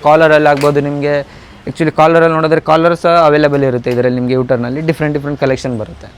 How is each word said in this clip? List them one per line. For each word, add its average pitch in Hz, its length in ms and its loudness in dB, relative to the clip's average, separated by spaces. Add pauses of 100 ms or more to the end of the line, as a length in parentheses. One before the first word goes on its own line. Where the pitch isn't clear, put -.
ಕಾಲರಲ್ಲಿ 151 460 4
ಆಗ್ಬೋದು 143 360 0
ನಿಮಗೆ, 143 260 -4 (540)
actually - 320 -4
ಕಾಲರಲ್ಲಿ 165 380 4
ನೋಡಿದ್ರೆ 160 320 0
ಕಾಲರ್ 165 340 2
ಸಹ 170 100 2 (140)
ಅವೈಲೇಬಲ್ 143 420 2
ಇರುತ್ತೆ 123 260 -4
ಇದರಲ್ಲಿ 123 240 0
ನಿಮಗೆ. 127 220 -2
U-Turn-ಅಲ್ಲಿ 127 480 -4
ಡಿಫ್ರೆಂಟ್ 147 280 -4
ಡಿಫ್ರೆಂಟ್ 143 260 -8
ಕಲೆಕ್ಷನ್ 131 380 -4
ಬರುತ್ತೆ. - 360 -16